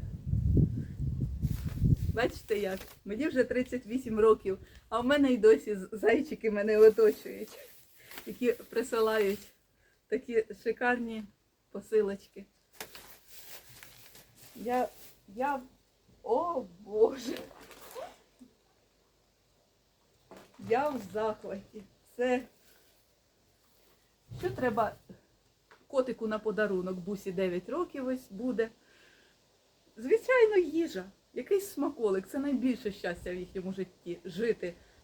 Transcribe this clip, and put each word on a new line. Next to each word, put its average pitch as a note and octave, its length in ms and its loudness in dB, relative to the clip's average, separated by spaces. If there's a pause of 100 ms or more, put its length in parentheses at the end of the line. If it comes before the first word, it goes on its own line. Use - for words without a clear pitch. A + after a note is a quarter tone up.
(2250)
Бачите A3 460 -2
як? F#3+ 200 -4 (260)
Мені A3 220 -4
вже B3+ 160 2
тридцять B3 420 -4
вісім A3 340 -4
років, G#3+ 380 4 (320)
а A3+ 100 -2
в A#3+ 60 -2
мене C#4 260 4
й B3 60 4
досі G#3+ 380 6
з-, F#3 160 -10
зайчики A3+ 600 0
мене G#3 260 2
оточують, G#3+ 840 6 (680)
які A#3 280 0
присилають A3 920 0 (600)
такі A#3 380 -2 (180)
шикарні A#3 600 -2 (480)
посилочки. G3 760 -2 (2000)
Я, A#3+ 340 -2 (380)
я, B3+ 340 -4 (600)
о C#4+ 420 0 (140)
Боже! A3 580 0 (3250)
Я C4+ 200 2
в B3+ 120 -6 (120)
захваті. G#3+ 680 -6 (320)
Це, B3 260 0 (2000)
що F4+ 100 -2
треба A3+ 460 -2 (920)
котику B3+ 400 -2
на G#3+ 120 -2
подарунок? G3 580 -2
Бусі F#3+ 340 -8
дев'ять F3+ 380 -2
років C#4+ 380 -4
ось B3+ 240 -6
буде. A3+ 380 -2 (1300)
Звичайно, G#4+ 600 4
їжа. D4 480 0 (280)
Якийсь F#4+ 380 -2
смаколик. A3 560 -2
Це C#4+ 120 -6
найбільше B3+ 520 -2
щастя F3+ 400 -8
в F3+ 40 -6
їхньому F#3 380 -8
житті. F#3 520 -10
Жити F#3 480 -4 (300)